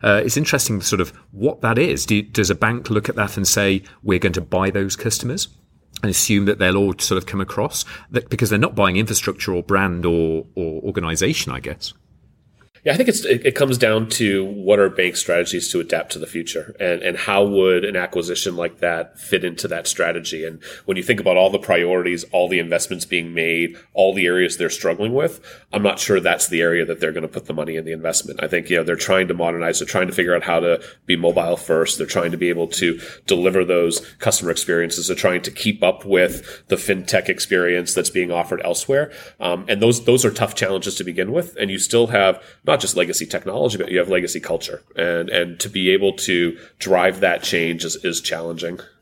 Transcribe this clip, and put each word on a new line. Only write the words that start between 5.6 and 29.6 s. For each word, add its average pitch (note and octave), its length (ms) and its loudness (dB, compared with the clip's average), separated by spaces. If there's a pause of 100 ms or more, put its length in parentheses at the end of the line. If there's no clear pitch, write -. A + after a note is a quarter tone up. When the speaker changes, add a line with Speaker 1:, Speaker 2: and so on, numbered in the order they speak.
Speaker 1:
and G#2+ 80 0
assume G2+ 360 2
that G2+ 120 2
they'll F#2 200 4
all G2 220 2
sort - 180 0
of F2+ 80 -4
come G2 160 -4
across? G#2 420 -4 (260)
That, - 200 -4
because A2 200 0
they're G#2 100 2
not A#2+ 160 0
buying G2 200 2
infrastructure G2+ 580 -2
or F2 80 0
brand F#2 440 0
or, E2 400 2 (100)
or E2 280 -4
organization, E2+ 680 -2
I B1+ 80 -8
guess. - 340 -12 (920)
Speaker 2:
Yeah, D3 80 4
I - 20 2
think B3 140 4
it's, - 160 0
it, A#2+ 200 2
it C#3 100 2
comes C3+ 220 2
down A2 340 2
to G2 340 2
what G2+ 340 2
are G2 100 6
bank F2+ 280 0
strategies F2 560 0
to F2+ 80 2
adapt E2 320 -2
to - 60 -10
the D#2 60 -6
future, - 540 -8
and, F2 220 0
and F2 160 -2
how G2+ 260 2
would F#2+ 400 4
an G2+ 140 -2
acquisition F2 580 -4
like E2+ 240 -6
that E2+ 400 -4
fit F#2 240 -2
into F2 240 -6
that E2+ 180 -6
strategy? E2 600 -4
And D#2+ 180 -12 (220)
when G2 100 -2
you F2+ 80 -6
think G#2+ 160 0
about F2+ 160 4
all F#2 140 6
the G2 100 0
priorities, F2 720 0
all F2+ 160 2
the F2+ 120 0
investments E2+ 440 -2
being E2+ 300 -6
made, E2 420 -2 (180)
all F#2+ 200 4
the F#2+ 140 2
areas F2+ 280 2
they're E2+ 140 -2
struggling G2+ 440 -2
with, D#3 280 -2 (320)
I'm G#2 100 0
not G2 160 2
sure G2 220 2
that's E2+ 260 0
the E2 140 0
area E2+ 240 2
that E2 160 -4
they're D#2 100 -2
gonna D#2+ 160 -6
put - 200 -10
the D#2+ 60 -6
money D#2 220 -6
in D#2+ 80 -6
the E2 80 -8
investment. D#2+ 500 -4
I E2+ 60 -4
think, E2 220 -2
you F2 80 4
know, E2 80 2
they're E2+ 100 0
trying F#2 320 2
to F2 60 -2
modernize, E2+ 460 -2